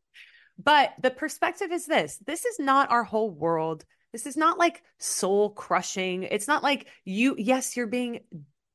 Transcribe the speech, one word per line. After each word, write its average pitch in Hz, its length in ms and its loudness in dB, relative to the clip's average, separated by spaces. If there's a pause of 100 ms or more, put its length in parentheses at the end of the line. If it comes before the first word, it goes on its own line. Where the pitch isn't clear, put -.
(600)
but 285 400 6
the 254 100 2
perspective 330 600 -4
is 349 140 -4
this. 214 400 0
This 320 200 -6
is 466 140 -4
not 269 320 2
our 233 120 4
whole 214 260 -2
world. 160 560 -2 (260)
This 226 140 -10
is 277 100 -8
not, 320 220 2
like, 339 240 2 (160)
soul 202 540 0
crushing. 185 720 -4
It's 202 240 -4
not 294 160 0
like 277 240 0 (180)
you, 226 320 0
yes, 247 400 -2
you're 240 100 -4
being 240 340 -4 (540)